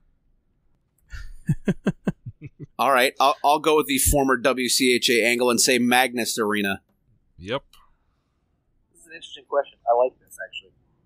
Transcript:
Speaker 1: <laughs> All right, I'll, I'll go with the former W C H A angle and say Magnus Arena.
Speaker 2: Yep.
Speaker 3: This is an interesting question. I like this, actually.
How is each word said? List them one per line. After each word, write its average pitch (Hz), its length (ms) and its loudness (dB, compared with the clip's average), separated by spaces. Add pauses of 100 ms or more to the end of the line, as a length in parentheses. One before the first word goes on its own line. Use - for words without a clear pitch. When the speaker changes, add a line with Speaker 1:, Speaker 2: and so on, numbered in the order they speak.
(1700)
Speaker 1:
<laughs> - 1120 -8
All 127 120 2
right, 127 280 4
I'll, 139 240 2
I'll 147 160 2
go 151 180 2
with 139 100 0
the 135 100 -2
former 135 400 0
W 127 320 -2
C 127 260 2
H 113 140 0
A 117 160 2
angle 120 240 2
and 117 100 2
say 131 200 2
Magnus 123 600 0
Arena. 104 420 -2 (560)
Speaker 2:
Yep. 113 260 -10 (1300)
Speaker 3:
This - 100 -20
is 160 60 -20
an 160 60 -20
interesting 160 360 -20
question. 143 280 -4 (120)
I 120 80 4
like 127 220 2
this, - 180 -20 (100)
actually. - 240 -20 (340)